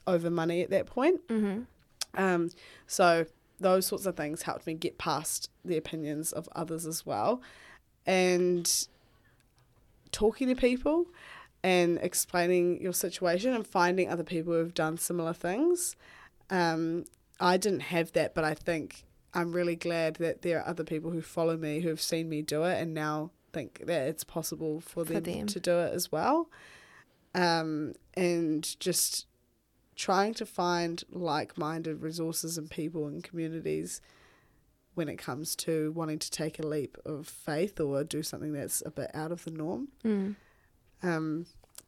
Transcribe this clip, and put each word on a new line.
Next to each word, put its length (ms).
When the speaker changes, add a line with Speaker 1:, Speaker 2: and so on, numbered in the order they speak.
Speaker 1:
over 240
money 320
at 80
that 160
point. 420
Speaker 2:
Mm-hmm. 340
Speaker 1:
Um, 280
so 400
those 280
sorts 200
of 100
things 260
helped 240
me 80
get 220
past 540
the 120
opinions 560
of 220
others 320
as 180
well. 380
And 640
talking 360
to 60
people 520
and 400
explaining 800
your 120
situation 600
and 140
finding 420
other 160
people 280
who 60
have 160
done 240
similar 340
things. 640
Um, 540
I 160
didn't 240
have 320
that, 220
but 100
I 100
think 500
I'm 200
really 240
glad 400
that 260
there 180
are 80
other 160
people 260
who 120
follow 340
me 240
who 80
have 120
seen 280
me 140
do 220
it 160
and 140
now 360
think 340
that 220
it's 160
possible 560
for 240
Speaker 2:
For 100
Speaker 1:
them 80
Speaker 2:
them. 240
Speaker 1:
to 140
do 180
it 140
as 200
well. 360
Um, 600
and 640
just 480
trying 380
to 120
find 640
like-minded 920
resources 560
and 120
people 360
and 180
communities 760
when 140
it 80
comes 400
to 360
wanting 280
to 100
take 300
a 60
leap 380
of 220
faith 540
or 240
do 180
something 300
that's 340
a 40
bit 240
out 180
of 120
the 60
norm. 380
Speaker 2:
Mm. 320
Speaker 1:
Um, 440